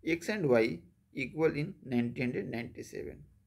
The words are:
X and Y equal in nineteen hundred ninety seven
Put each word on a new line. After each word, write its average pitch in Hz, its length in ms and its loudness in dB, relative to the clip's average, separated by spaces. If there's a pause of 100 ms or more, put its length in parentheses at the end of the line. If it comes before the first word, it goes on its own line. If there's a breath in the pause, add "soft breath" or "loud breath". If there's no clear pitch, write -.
(160)
X 190 200 -4
and 170 160 0
Y 117 120 8 (500)
equal 135 500 0
in 190 100 -8 (120)
nineteen 120 360 0
hundred 123 320 -4
ninety - 380 -8
seven - 360 -12 (180)